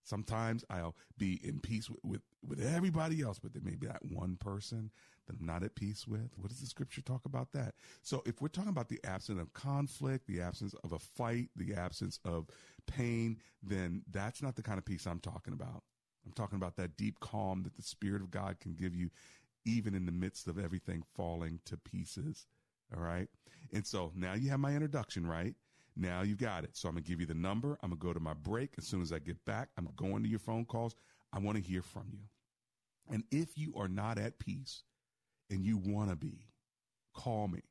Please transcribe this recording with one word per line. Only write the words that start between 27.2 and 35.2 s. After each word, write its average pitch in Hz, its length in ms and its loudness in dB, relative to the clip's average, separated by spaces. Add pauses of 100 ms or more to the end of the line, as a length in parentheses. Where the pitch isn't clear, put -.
you 85 60 4
the 80 80 0
number. 107 480 2
I'm 87 80 0
gonna 85 60 0
go 87 160 0
to 82 80 0
my 78 120 0
break. 101 460 0
As - 80 -8
soon 92 160 2
as 80 100 0
I 82 60 0
get 82 260 -6
back, 110 320 -2
I'm 85 200 -2
going 98 260 2
to 110 60 4
your 110 100 4
phone 113 260 0
calls. 113 300 0 (380)
I 101 80 0
wanna 104 180 4
hear 92 240 2
from 98 300 -8
you. 101 80 -10 (920)
And 113 200 2
if 156 260 0
you 151 180 -2
are 101 120 0
not 104 280 0
at 107 220 -2
peace - 460 -6 (680)